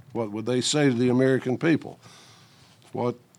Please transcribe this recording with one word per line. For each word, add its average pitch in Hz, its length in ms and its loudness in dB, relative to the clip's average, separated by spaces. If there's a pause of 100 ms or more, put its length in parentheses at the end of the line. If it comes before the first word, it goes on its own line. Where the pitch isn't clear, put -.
(140)
what 113 180 -6
would 110 140 -6
they 123 160 0
say 147 260 2
to 127 80 2
the 123 140 2
American 127 480 2
people? - 420 -2 (920)
What 120 220 -2 (240)